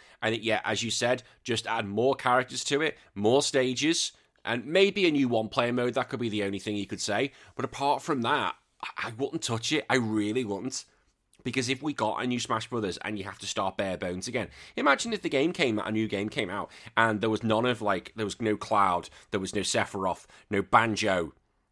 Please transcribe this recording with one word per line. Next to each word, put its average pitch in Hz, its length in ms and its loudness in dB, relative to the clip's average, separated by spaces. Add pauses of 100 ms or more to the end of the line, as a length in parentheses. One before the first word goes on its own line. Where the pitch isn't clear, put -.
(200)
I 113 100 0
think, 113 140 -2
yeah, 107 200 2
as 107 180 -2
you 113 80 -4
said, 120 320 0 (220)
just 117 240 -2
add 110 180 -2
more 113 300 2
characters 127 480 0
to 147 180 2
it, - 160 -2 (160)
more 113 260 6
stages, 131 720 2 (320)
and 113 220 -4
maybe 196 400 4
a 160 60 4
new 139 160 4
one-player 117 440 2
mode. 123 220 0
That 123 140 0
could 127 100 -6
be 117 100 -2
the 104 140 0
only 98 160 -2
thing 104 180 -4
you 101 100 -4
could 98 140 -8
say. 110 320 -2 (220)
But 123 100 -6
apart 135 380 0
from 139 200 -2
that, 117 340 0 (260)
I, - 60 -10 (100)
I - 180 -8
wouldn't 139 260 -4
touch 113 300 -4
it. 156 160 0
I 123 60 2
really 110 500 0
wouldn't. 101 400 -6 (600)
Because 127 240 -2
if 131 140 -4
we 151 100 -4
got 107 300 -2
a 123 40 -4
new 123 140 -2
Smash 113 280 -4
Brothers 104 340 -4
and 107 140 -6
you 95 80 -8
have 95 140 -12
to 101 80 -12
start 98 300 -4
bare 95 200 -2
bones 90 300 -6
again, 113 220 -4 (260)
imagine 254 380 0
if 208 100 -4
the 170 60 -4
game 151 240 2
came 120 260 0
out, 101 80 -4
a 110 60 -4
new 110 160 0
game 101 220 -2
came 98 200 -4
out, 98 200 -4 (260)
and 110 240 4
there 110 100 2
was 107 140 0
none 110 220 4
of, 120 140 0
like, 101 360 0
there 110 100 -4
was 95 140 -6
no 110 160 2
Cloud, 95 520 2 (220)
there 104 80 0
was 92 160 -4
no 104 60 0
Sephiroth, 95 640 -2 (260)
no 101 120 2
Banjo, 101 720 2 (400)